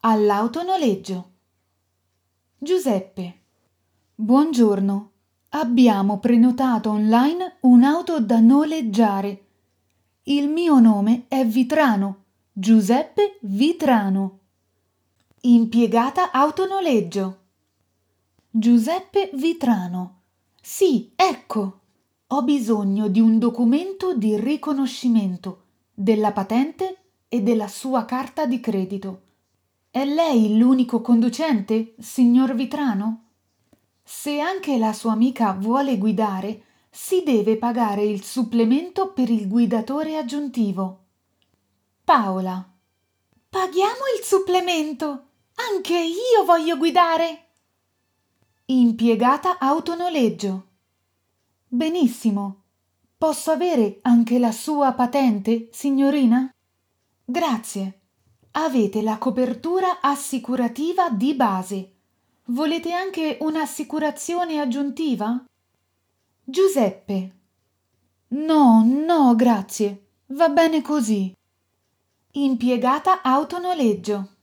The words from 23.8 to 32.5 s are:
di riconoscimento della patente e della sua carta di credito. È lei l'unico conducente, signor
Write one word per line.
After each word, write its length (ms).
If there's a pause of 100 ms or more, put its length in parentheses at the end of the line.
di 260
riconoscimento 1200 (300)
della 380
patente 680 (300)
e 140
della 260
sua 380
carta 400
di 140
credito. 600 (680)
È 160
lei 520
l'unico 440
conducente, 1000
signor 540